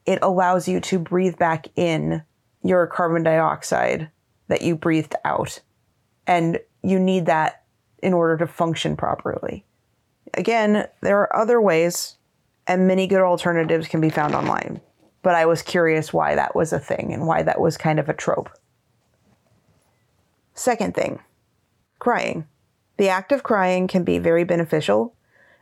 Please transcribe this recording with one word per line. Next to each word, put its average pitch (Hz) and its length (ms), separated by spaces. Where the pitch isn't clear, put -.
it 190 160
allows 180 460
you 180 140
to 190 180
breathe 180 380
back 160 380
in 160 460
your 185 220
carbon 165 380
dioxide 156 880
that - 140
you 170 140
breathed 160 480
out. - 380
And 170 320
you 190 180
need 185 280
that 156 340
in 185 100
order 165 240
to 165 80
function 156 500
properly. - 720
Again, 208 520
there 202 180
are - 160
other 226 240
ways, 175 580
and 185 200
many 185 200
good 190 140
alternatives 165 640
can 160 140
be 160 80
found 151 260
online. - 460
But 180 140
I 165 100
was 165 160
curious 160 500
why 151 240
that 143 200
was 170 180
a 165 60
thing - 340
and 147 120
why 160 180
that 156 180
was 156 160
kind 156 220
of 147 100
a 156 40
trope. - 360
Second 214 400
thing, - 260
crying. 190 480
The 196 120
act 190 220
of 269 100
crying 185 460
can 180 160
be 175 160
very 170 240
beneficial 175 720